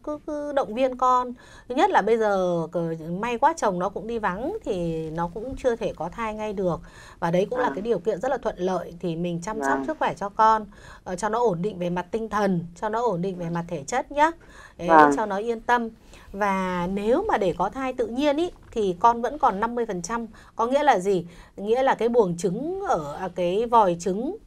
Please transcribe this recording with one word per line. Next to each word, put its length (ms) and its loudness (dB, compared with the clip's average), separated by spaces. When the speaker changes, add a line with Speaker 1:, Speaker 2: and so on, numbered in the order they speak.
Speaker 1:
cứ, 140 -6
cứ 240 -6
động 220 -2
viên 240 0
con. 360 2
Thứ 60 -4
nhất 140 4
là 120 4
bây 160 4
giờ 540 2
cờ-, 480 -4
may 180 -4
quá 200 4
chồng 220 0
nó 100 -2
cũng 180 -10
đi 120 -4
vắng 460 -4
thì 440 -4
nó 240 -4
cũng 220 -10
chưa 200 0
thể 200 -4
có 140 -6
thai 240 -8
ngay 200 -6
được. 260 0
Và 120 -2
đấy 180 2
cũng 100 -4
là 60 2
Speaker 2:
Vâng. 100 -2
Speaker 1:
cái 60 -6
điều 180 0
kiện 220 -2
rất 100 0
là 60 0
thuận 200 -4
lợi 420 -4
thì 160 -4
mình 260 -4
chăm 220 -6
sóc 140 2
Speaker 2:
Vâng. 100 -4
Speaker 1:
sức 120 -4
khỏe 140 0
cho 160 -6
con, 360 6
ờ, 120 -8
cho 140 -2
nó 100 0
ổn 220 2
định 180 -4
về 100 -2
mặt 220 -2
tinh 180 -4
thần, 360 2
cho 80 -2
nó 120 -2
ổn 200 0
định 160 -4
về 120 -6
mặt 180 -4
thể 200 -8
chất 240 -4
nhá. 200 4
Đấy, 100 -6
Speaker 2:
Vâng. 280 10
Speaker 1:
cho 100 0
nó 120 -4
yên 240 -4
tâm. 280 0
Và 640 0
nếu 340 2
mà 100 2
để 200 2
có 120 0
thai 240 -6
tự 140 -2
nhiên 300 0
ý, 140 -2
thì 280 -2
con 220 4
vẫn 180 -4
còn 200 2
năm 160 -2
mươi 100 -2
phần 160 -6
trăm. 260 -6
Có 120 0
nghĩa 160 0
là 160 6
gì? 260 0
Nghĩa 260 0
là 120 4
cái 140 0
buồng 280 2
trứng 500 -4
ở, 320 -2
à, 160 -6
cái 300 0
vòi 340 4
trứng 480 -4